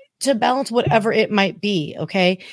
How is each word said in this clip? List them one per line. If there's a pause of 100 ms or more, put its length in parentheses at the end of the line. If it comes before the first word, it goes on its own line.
(200)
to
balance
whatever
it
might
be,
okay? (100)